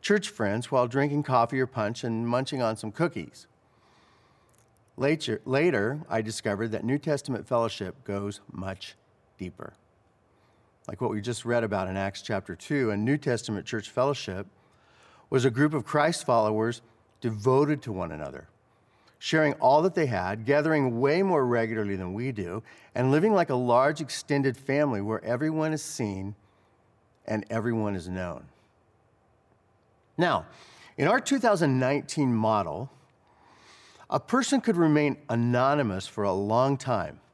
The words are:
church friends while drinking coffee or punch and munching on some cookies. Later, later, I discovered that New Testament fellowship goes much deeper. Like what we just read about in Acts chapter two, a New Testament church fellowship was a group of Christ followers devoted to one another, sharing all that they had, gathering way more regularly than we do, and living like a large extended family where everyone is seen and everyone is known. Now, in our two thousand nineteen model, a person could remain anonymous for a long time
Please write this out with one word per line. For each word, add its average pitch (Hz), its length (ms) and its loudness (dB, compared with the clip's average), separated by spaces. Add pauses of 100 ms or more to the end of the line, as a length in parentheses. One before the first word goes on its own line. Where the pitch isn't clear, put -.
church 208 280 0
friends 107 420 -4
while 123 160 4
drinking 143 340 0
coffee 131 380 2
or 131 80 0
punch 110 360 -4
and 117 240 -2
munching 131 320 -2
on 113 160 0
some 107 160 -10
cookies. - 540 -6 (1500)
Later, 139 480 -2
later, 135 640 0
I 113 140 -2
discovered 107 460 -4
that 107 140 -6
New 127 140 0
Testament 143 500 -4
fellowship 113 560 -2
goes 101 380 -6 (100)
much 95 440 -10 (420)
deeper. - 360 -12 (1120)
Like - 140 -10
what 117 100 -2
we 107 100 -4
just 113 240 -6
read 117 180 2
about 98 240 0
in 92 100 -4
Acts 98 260 -4
chapter 98 320 -6
two, 135 340 -2
a 101 80 0
New 123 200 0
Testament 117 500 -4
church 110 220 -6
fellowship 123 580 -2 (840)
was 127 160 2
a 131 60 4
group 147 240 2
of 135 100 -2
Christ 156 400 0
followers 113 560 2 (400)
devoted 131 600 2
to 117 80 -8
one 90 200 -6
another, 71 360 -10 (720)
sharing 156 340 2
all 139 280 4
that 185 140 2
they 160 100 2
had, 107 400 -2
gathering 143 540 2
way 143 220 2
more 175 240 2
regularly 113 500 0
than 92 180 -6
we 123 180 -6
do, 90 300 -6 (320)
and 127 180 2
living 175 220 4
like 180 160 2
a 139 60 0
large 131 440 4
extended 139 560 -2
family 135 460 0
where 107 240 -4
everyone 156 480 -2
is 147 80 -4
seen 101 520 -6 (920)
and 110 240 -2
everyone 113 460 -2
is 87 120 -6
known. 90 380 -8 (1700)
Now, 156 280 2 (520)
in 139 100 2
our 233 120 4
two 262 200 0
thousand 165 400 4
nineteen 135 540 0
model, 107 580 0 (1160)
a 135 100 0
person 254 420 0
could 208 160 2
remain 151 400 4 (100)
anonymous 120 800 2
for - 160 -4
a 101 80 2
long 113 460 2
time 101 420 -4 (140)